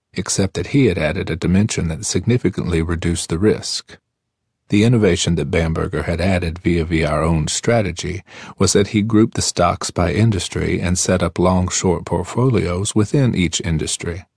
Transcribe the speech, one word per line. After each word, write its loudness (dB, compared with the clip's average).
except -2
that -4
he 4
had 0
added -2
a -4
dimension 0
that -8
significantly 0
reduced -2
the -2
risk. -2
The 4
innovation 2
that -2
Bamberger -2
had -4
added -2
via, 0
via 0
our -2
own 2
strategy -2
was 2
that 4
he 2
grouped 4
the -2
stocks 0
by 0
industry 0
and 0
set 2
up -2
long-short 2
portfolios -2
within 2
each 0
industry. -4